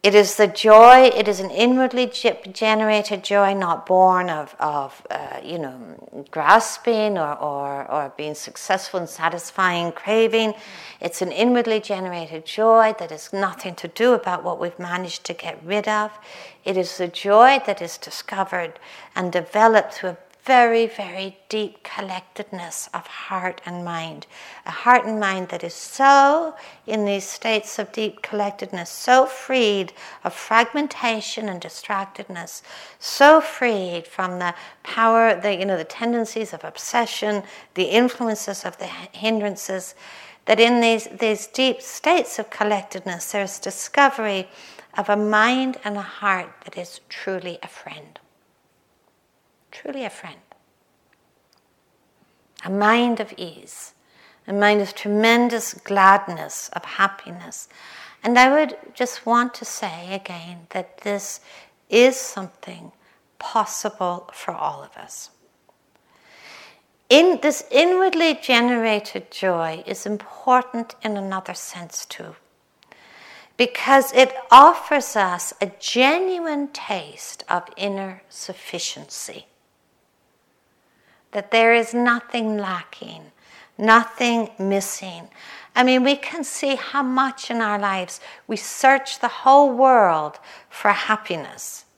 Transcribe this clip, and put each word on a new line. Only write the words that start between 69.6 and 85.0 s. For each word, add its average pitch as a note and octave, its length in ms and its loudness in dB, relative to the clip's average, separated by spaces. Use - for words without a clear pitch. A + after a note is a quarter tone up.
is - 200 -10
important A#3 960 -2
in G#3+ 160 -6
another F#3+ 360 -8
sense - 520 -14
too, D#3 280 -16
because C4 560 2
it B3+ 200 4
offers D4 640 8
us F#3 440 -2
a G3+ 180 -2
genuine D#4 920 0
taste - 800 -12
of F3 140 -2
inner G3 540 -8
sufficiency, - 1120 -14
that G3+ 180 -8
there A3+ 240 4
is A#3 180 0
nothing A#3+ 640 -2
lacking, F3+ 640 -10
nothing A#3 720 2
missing. G3 720 -6